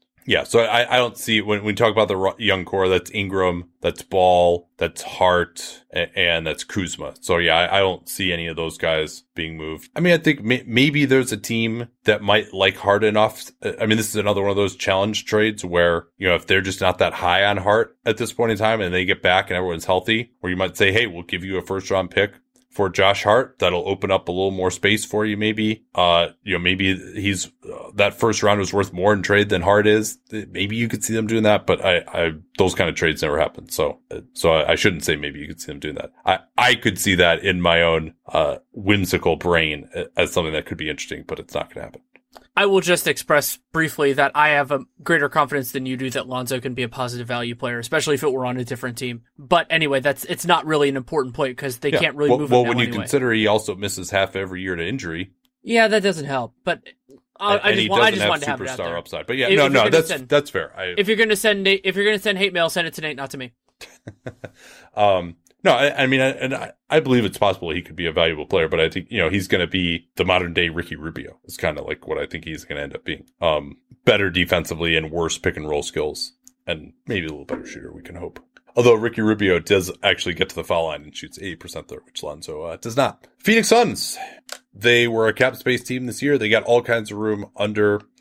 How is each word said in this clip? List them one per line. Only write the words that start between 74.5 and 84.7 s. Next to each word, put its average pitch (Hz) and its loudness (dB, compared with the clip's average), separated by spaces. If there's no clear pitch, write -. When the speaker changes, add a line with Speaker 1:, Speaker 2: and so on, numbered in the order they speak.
Speaker 1:
and 78 -2
worse 82 -4
pick 87 -4
and 76 -10
roll 76 -2
skills, - -6
and 80 -10
maybe 92 -4
a - -8
little 73 -12
better - -10
shooter, - -16
we - -20
can - -18
hope. 85 -14
Although 120 6
Ricky 113 -2
Rubio 104 4
does 92 2
actually 92 0
get 87 -4
to - -18
the 82 -6
foul 82 -2
line 73 -8
and 76 -20
shoots - -18
eighty 92 -10
percent 78 -16
there, - -16
which - -16
Lonzo, 76 -12
uh, 85 -10
does 117 -12
not. 131 0
Phoenix 214 2
Suns. 220 2